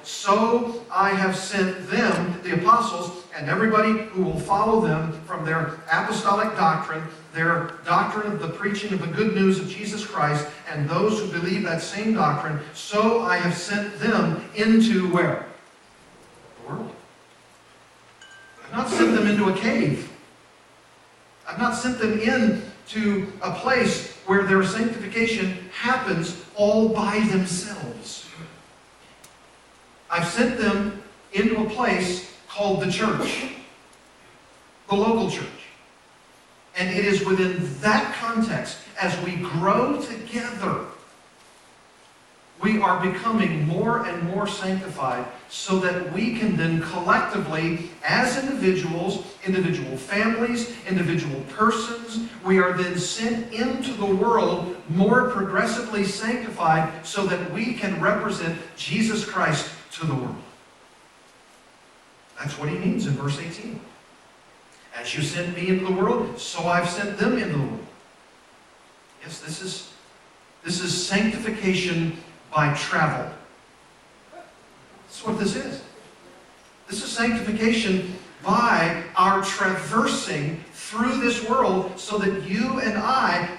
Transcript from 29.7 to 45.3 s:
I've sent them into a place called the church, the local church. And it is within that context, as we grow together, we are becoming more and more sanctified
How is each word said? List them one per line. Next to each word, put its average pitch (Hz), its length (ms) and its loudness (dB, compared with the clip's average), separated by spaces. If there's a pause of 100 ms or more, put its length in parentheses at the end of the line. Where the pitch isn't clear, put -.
I've 170 180 0
sent 240 320 2
them 202 420 0 (320)
into 220 240 2
a 220 120 0
place 185 640 -2 (160)
called 202 340 0
the 190 100 0
church, - 560 -2 (1400)
the 202 80 0
local 220 340 4
church. - 180 -6 (1300)
And 185 120 0
it 202 140 2
is 196 220 4
within 185 440 2 (120)
that - 340 2
context, 226 640 -2 (240)
as 180 240 0
we 180 100 -4
grow 202 640 2
together, 190 840 -6 (1800)
we 214 180 4
are 185 220 4
becoming 180 640 2
more 214 380 2
and 175 180 -4
more 196 220 0
sanctified 135 800 -4 (240)